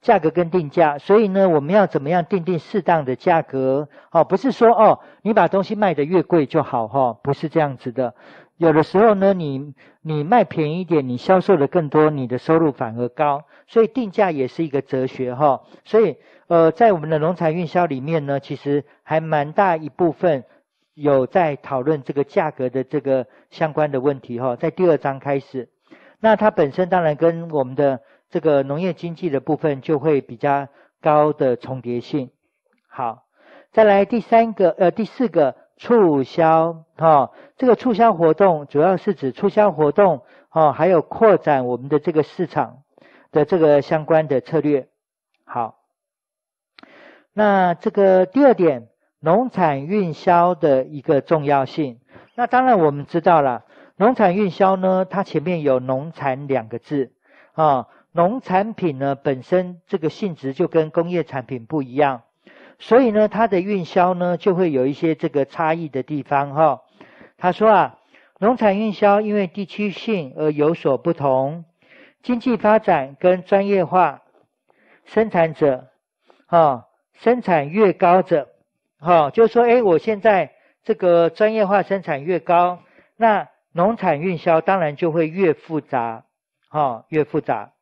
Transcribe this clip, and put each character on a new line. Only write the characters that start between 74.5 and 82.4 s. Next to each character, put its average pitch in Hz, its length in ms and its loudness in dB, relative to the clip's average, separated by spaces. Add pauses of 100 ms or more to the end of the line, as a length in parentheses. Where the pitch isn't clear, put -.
生 220 240 -2
产 165 260 0
者， 131 340 -2 (580)
啊， 147 400 2 (280)
生 240 280 0
产 151 260 0
越 190 240 2
高 180 300 4
者， 151 260 -2 (500)
哈， 156 320 2
就 226 160 2
是 220 60 -2
说， 240 120 2
哎， 240 180 2
我 180 160 2
现 214 220 -4
在 190 320 0 (300)
这 220 120 -4
个 170 360 2
专 214 220 0
业 220 140 0
化 196 160 0
生 196 200 -6
产 143 220 -8
越 170 160 -4